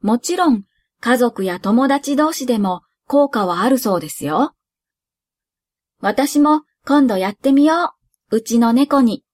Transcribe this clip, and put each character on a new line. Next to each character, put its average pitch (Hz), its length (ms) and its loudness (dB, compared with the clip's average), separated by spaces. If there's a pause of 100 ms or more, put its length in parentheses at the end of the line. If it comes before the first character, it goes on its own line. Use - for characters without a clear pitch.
も 220 160 0
ち 349 180 -6
ろ 349 160 0
ん、 208 140 -2 (340)
家 247 180 0
族 233 280 -2
や 180 160 -6
友 233 260 0
達 277 300 -2
同 311 160 0
士 277 120 -10
で 247 120 -2
も 190 240 -2 (260)
効 285 220 2
果 214 160 -2
は 175 160 -4
あ 226 80 0
る 262 80 2
そ 208 200 -2
う - 40 -2
で 156 80 -14
す - 160 -12
よ。 170 280 -2 (1500)
私 277 400 0
も 302 220 2 (220)
今 277 220 2
度 220 80 -2
や 185 140 -2
っ - 60 -10
て 269 180 0
み 277 100 4
よ 330 300 0 (380)
う。 214 60 0
う 220 40 0
ち 220 180 0
の 233 140 2
猫 277 280 2
に。 226 220 0 (100)